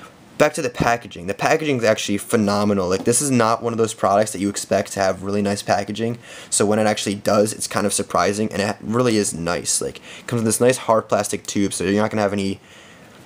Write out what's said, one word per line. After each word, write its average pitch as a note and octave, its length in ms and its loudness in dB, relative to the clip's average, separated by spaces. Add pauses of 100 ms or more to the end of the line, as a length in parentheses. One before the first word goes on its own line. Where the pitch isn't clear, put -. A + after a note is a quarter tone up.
(380)
Back D3+ 180 4
to E3+ 60 -4
the B2+ 80 -2
packaging. G#2 580 -2
The G2 60 -2
packaging D3 440 0
is A2 60 -2
actually G#2+ 340 2
phenomenal. G2+ 720 0
Like, F#2 160 -2
this - 160 2
is C#3+ 100 -2
not A2+ 320 2
one A#2 80 -2
of A2 60 -4
those A2 160 0
products G#2 380 2
that F#2 80 -8
you G2+ 100 0
expect - 440 -2
to G2 60 -2
have F#2+ 240 0
really G2+ 180 -2
nice G2+ 200 -2
packaging. A2 560 -2 (320)
So - 160 2
when G#2+ 140 4
it G#2+ 80 2
actually G#2+ 280 -2
does, G#2 380 2
it's - 140 -8
kind G#2 180 -2
of G2+ 80 -2
surprising, G2+ 580 0
and F#2+ 100 -2
it G2+ 200 -2
really A#2 340 0
is G2+ 180 0
nice. E2 460 -2
Like, - 220 -8 (180)
it - 80 -20
comes A#2+ 140 -2
in A2 40 2
this A2+ 140 2
nice B2+ 180 4
hard C3+ 300 0
plastic G#2 380 -2
tube, G2 280 0
so - 100 -4
you're G2+ 180 2
not A2 100 0
gonna G#2+ 100 0
have G2+ 120 0
any G2 260 -4 (680)